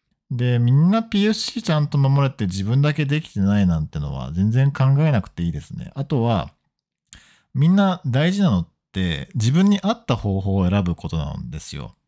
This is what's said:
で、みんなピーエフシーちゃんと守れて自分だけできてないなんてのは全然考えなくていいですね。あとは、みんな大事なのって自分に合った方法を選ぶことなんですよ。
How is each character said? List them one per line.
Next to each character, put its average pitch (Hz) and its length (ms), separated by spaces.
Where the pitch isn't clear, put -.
で、 123 300
み 120 120
ん 156 200
な 220 100
ピ 208 240
ー - 0
エ - 40
フ 220 40
シ - 260
ー 226 40
ち 170 100
ゃ 151 60
ん 147 80
と 147 100
守 139 320
れ 131 40
て 110 120
自 95 180
分 123 200
だ 147 100
け 147 120
で 147 160
き - 120
て 107 60
な 101 200
い 98 60
な 85 140
ん 78 80
て - 120
の 71 140
は 65 180
全 95 200
然 135 200
考 139 120
え 156 120
な 110 120
く - 80
て - 100
い 85 80
い - 20
で 76 80
す - 120
ね。 - 240
あ 139 100
と 139 160
は、 113 300
み 139 120
ん 185 80
な 190 300
大 143 260
事 202 100
な 180 100
の 92 80
っ 82 80
て 85 420
自 113 180
分 190 200
に 202 100
合 208 120
っ 240 120
た 127 100
方 98 240
法 95 160
を 92 140
選 101 140
ぶ 87 120
こ - 140
と 85 80
な 71 160
ん - 160
で 73 100
す - 160
よ。 64 200